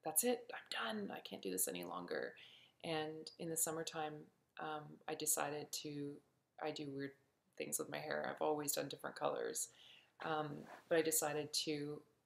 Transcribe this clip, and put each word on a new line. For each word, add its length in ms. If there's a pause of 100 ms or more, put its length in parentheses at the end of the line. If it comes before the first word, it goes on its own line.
"That's 180
it, 300
I'm 460
done. 120
I 100
can't 200
do 100
this 160
any 180
longer." 500 (480)
And 560
in 100
the 80
summertime, 720 (340)
um, 380 (100)
I 60
decided 580 (120)
to, 280 (500)
I 100
do 180
weird 220 (440)
things 220
with 100
my 120
hair. 280
I've 140
always 300
done 160
different 280
colors. 540 (520)
Um, 440 (240)
but 80
I 40
decided 520 (100)
to 380 (240)